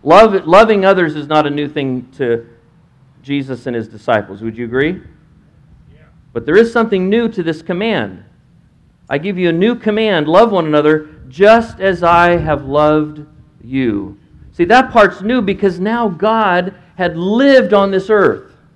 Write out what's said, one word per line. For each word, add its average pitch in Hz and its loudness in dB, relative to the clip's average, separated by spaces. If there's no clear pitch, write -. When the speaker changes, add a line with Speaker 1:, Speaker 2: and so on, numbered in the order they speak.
Speaker 1:
Love, 190 4
loving 202 4
others 180 2
is 143 -10
not 151 0
a 143 -2
new 143 -6
thing 131 -6
to 117 -4
Jesus 135 -8
and 123 -6
his 113 -6
disciples. 104 -4
Would 113 -10
you 123 -8
agree? 139 -4
Speaker 2:
Yeah. - -20
Speaker 1:
But 120 -10
there 156 2
is 226 4
something 208 -2
new 226 0
to 208 -6
this 160 -4
command. 170 -6
"I 139 -2
give 180 -6
you 180 -2
a 165 0
new 202 0
command, 208 -2
love 208 4
one 170 -2
another, 151 0
just 208 2
as 185 -2
I 175 4
have 156 -4
loved 151 0
you." 110 -6
See, 175 -2
that 247 2
part's 196 2
new 233 -2
because 190 -2
now 226 -2
God 190 -2
had 165 -4
lived 220 2
on 196 2
this 185 -4
earth. 185 0